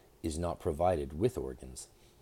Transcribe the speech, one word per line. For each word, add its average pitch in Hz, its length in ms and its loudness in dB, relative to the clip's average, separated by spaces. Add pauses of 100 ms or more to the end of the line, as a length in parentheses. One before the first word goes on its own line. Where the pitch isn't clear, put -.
(220)
is 78 160 -2
not 85 220 -2
provided 76 580 2
with 113 200 2
organs. 64 500 -8 (340)